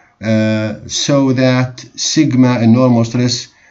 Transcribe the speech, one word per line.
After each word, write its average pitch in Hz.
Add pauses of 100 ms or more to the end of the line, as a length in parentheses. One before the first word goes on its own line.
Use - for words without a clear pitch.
(240)
آه، 110
so 139
that 127
sigma 127
النورمال 117
ستريس، 123 (200)